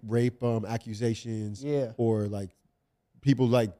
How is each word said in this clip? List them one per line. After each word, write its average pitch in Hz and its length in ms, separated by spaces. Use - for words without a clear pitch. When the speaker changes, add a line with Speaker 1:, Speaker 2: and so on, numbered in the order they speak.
Speaker 1:
rape, 117 400
um, 117 220
accusations 110 1000
Speaker 2:
Yeah. 139 340
Speaker 1:
or, 110 300
like, 101 220
people, 131 260
like, 117 320